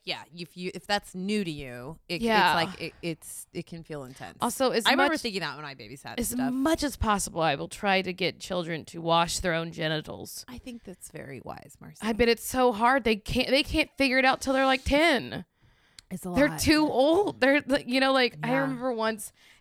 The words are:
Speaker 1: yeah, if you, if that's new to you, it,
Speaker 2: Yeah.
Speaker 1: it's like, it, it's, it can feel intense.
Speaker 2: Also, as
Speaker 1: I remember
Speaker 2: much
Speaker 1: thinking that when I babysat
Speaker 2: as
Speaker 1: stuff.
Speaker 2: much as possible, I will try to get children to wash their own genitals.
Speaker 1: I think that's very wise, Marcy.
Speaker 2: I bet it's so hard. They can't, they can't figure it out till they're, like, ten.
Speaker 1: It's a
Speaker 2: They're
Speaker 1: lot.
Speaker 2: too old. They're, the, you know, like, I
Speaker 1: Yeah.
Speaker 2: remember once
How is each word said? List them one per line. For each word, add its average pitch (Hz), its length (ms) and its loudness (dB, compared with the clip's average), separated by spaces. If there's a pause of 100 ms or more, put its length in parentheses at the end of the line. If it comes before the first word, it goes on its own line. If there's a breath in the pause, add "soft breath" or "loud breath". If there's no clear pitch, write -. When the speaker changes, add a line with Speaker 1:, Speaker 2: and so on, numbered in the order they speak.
Speaker 1:
yeah, 151 160 -8 (140)
if 175 220 -14
you, 180 160 -8
if 180 140 -14
that's 202 260 -4
new 202 300 -2
to 170 80 -4
you, 135 480 -12 (100)
it, 175 120 -4
Speaker 2:
Yeah. 196 400 4
Speaker 1:
it's 165 100 -2
like, - 100 -12
it, 160 120 -8 (100)
it's, - 500 -8
it 180 140 -10
can 165 160 -16
feel 147 220 -12
intense. 123 360 -16
Speaker 2:
Also, 247 300 0
as 202 160 0
Speaker 1:
I - 40 6
remember 285 220 4
Speaker 2:
much - 80 -4
Speaker 1:
thinking 190 200 -6
that 143 160 -8
when 151 80 -14
I 135 100 -14
babysat 117 420 -16
Speaker 2:
as 233 120 -4
Speaker 1:
stuff. 254 220 -2
Speaker 2:
much 320 300 2
as 277 140 -4
possible, 202 460 -2
I 160 140 2
will 160 120 -6
try 190 340 0
to 180 120 -4
get 175 260 -4
children 170 460 -6
to 165 160 -14
wash 165 380 2
their 175 140 -2
own 165 200 -4
genitals. 156 720 -6
Speaker 1:
I 247 100 -16
think 233 280 -16
that's - 260 -18
very 139 320 -14
wise, - 380 -16
Marcy. - 200 -20
Speaker 2:
I 220 120 0
bet 233 160 4
it's 226 180 0
so 254 240 4
hard. 240 320 4
They 226 140 4
can't, 240 320 0
they 269 140 6
can't 311 340 0
figure 262 200 4
it 262 80 4
out 254 160 4
till 269 120 0
they're, 269 120 4
like, 262 200 2
ten. 254 580 2 (680 soft breath)
Speaker 1:
It's 185 160 -10
a 165 40 -8
Speaker 2:
They're 262 180 4
Speaker 1:
lot. - 120 -4
Speaker 2:
too 302 300 4
old. 320 520 2
They're, 277 200 6
the, 277 240 0
you 247 140 0
know, 269 140 4
like, 247 280 2
I 233 100 -2
Speaker 1:
Yeah. 269 100 2
Speaker 2:
remember 262 320 -4
once 220 400 -4 (280 soft breath)